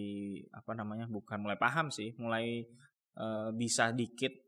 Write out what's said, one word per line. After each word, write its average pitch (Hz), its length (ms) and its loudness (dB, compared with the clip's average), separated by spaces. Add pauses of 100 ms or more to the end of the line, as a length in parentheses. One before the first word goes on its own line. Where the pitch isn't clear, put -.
(500)
apa 113 240 -8
namanya, 110 320 -4
bukan 104 360 -4
mulai 101 160 0
paham 143 360 6
sih, 113 240 -4
mulai, 117 480 0 (480)
eh, 110 400 -2
bisa 117 400 4
dikit 127 400 0 (120)